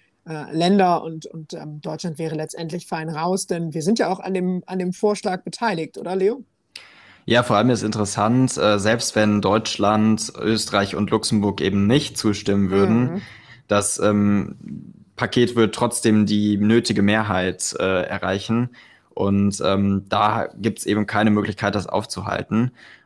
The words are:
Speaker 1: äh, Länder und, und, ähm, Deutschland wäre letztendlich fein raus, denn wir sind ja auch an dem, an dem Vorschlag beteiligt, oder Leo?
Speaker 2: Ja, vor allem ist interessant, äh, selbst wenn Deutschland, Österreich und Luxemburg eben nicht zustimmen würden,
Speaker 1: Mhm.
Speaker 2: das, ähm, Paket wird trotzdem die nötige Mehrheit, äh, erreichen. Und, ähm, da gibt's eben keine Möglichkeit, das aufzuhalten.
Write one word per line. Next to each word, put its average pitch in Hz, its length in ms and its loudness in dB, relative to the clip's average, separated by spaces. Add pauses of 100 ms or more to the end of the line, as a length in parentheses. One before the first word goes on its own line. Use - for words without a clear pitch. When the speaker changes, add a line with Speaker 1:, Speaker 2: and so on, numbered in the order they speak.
(260)
Speaker 1:
äh, 156 260 -10
Länder 180 520 4
und, 160 220 -12
und, 160 280 -16
ähm, 151 280 -12
Deutschland 160 360 -8
wäre 160 160 -6
letztendlich 160 520 -8
fein 160 240 -6
raus, 165 360 -2
denn 165 280 -4
wir 160 80 -6
sind 202 160 2
ja 190 120 0
auch 185 100 -4
an 190 140 -6
dem, 180 320 -2
an 185 120 -6
dem 180 140 -2
Vorschlag 202 520 -2
beteiligt, 175 540 -6
oder 180 180 -6
Leo? 220 260 0 (840)
Speaker 2:
Ja, 120 160 4
vor 120 140 2
allem 113 140 4
ist 107 120 0
interessant, 110 760 0
äh, 104 200 4
selbst 110 380 0
wenn 104 240 4
Deutschland, 107 960 2
Österreich - 560 0
und 104 160 -2
Luxemburg 104 500 0
eben 98 260 2
nicht 139 320 0
zustimmen 101 520 0
würden, 110 440 2
Speaker 1:
Mhm. 196 80 -6 (460)
Speaker 2:
das, 104 300 0
ähm, 104 580 2 (600)
Paket 120 400 2
wird 110 180 4
trotzdem 107 520 2
die 104 300 2
nötige 107 460 2
Mehrheit, 101 760 0
äh, 95 240 0
erreichen. 101 680 -2 (440)
Und, 101 500 2
ähm, 98 440 0
da 107 400 0 (120)
gibt's 104 260 -4
eben 104 200 0
keine 107 240 2
Möglichkeit, 104 460 0
das 92 100 -4
aufzuhalten. 104 840 -4 (340)